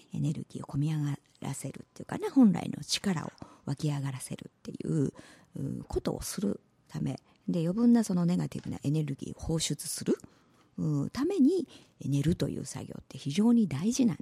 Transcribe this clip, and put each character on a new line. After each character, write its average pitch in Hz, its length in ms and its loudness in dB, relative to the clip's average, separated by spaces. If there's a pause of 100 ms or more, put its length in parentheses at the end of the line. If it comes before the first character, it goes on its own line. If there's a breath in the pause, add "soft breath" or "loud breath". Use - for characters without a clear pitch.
(120)
エ - 80 -4
ネ 143 120 2
ル - 160 -6
ギ - 120 -12
ー - 40 -12
を - 20 -16
込 - 120 -6
み 151 140 2
上 151 80 -2
が 143 180 -2 (220)
ら 139 140 -6
せ - 160 -10
る - 140 -14
っ - 100 -20
て - 80 -14
い - 20 -16
う - 20 -20
か - 120 -4
な、 392 120 -4
本 233 220 8
来 - 220 -2
の - 80 -8
力 170 420 -2
を - 80 -10 (340 loud breath)
湧 143 100 -2
き 151 140 -2
上 143 100 -2
が 135 100 -4
ら 127 100 -8
せ - 140 -10
る - 160 -12
っ - 120 -20
て - 80 -12
い - 40 -8 (100)
う、 156 280 0 (440 loud breath)
う、 135 300 -6
こ - 140 -4
と - 140 -2
を - 80 -8
す - 180 -8
る 202 200 -2 (280)
た 151 120 -6
め 143 200 -4 (280 soft breath)
で、 175 120 0
余 170 140 0
分 240 180 6
な 233 120 6
そ 190 100 -2
の 175 120 4
ネ 175 100 4
ガ 156 120 0
テ - 100 -10
ィ - 40 -14
ブ - 80 -10
な - 120 -8
エ 139 80 0
ネ 156 120 2
ル 143 140 -4
ギ - 200 -10
ー - 0 -
を - 40 -18
放 160 180 -2
出 - 280 -4
す - 180 -8
る、 320 140 2 (600 loud breath)
う、 151 320 0
た 269 140 -2
め 392 140 0
に 330 300 4 (360 loud breath)
寝 139 180 0
る 160 120 4
と - 140 -2
い - 100 -6
う 127 60 -6
作 - 220 -10
業 - 120 -14
っ - 80 -14
て - 120 -14
非 139 120 -6
常 214 220 4
に 226 160 6
大 170 240 0
事 254 140 4
な 180 80 2
ん - 80 -10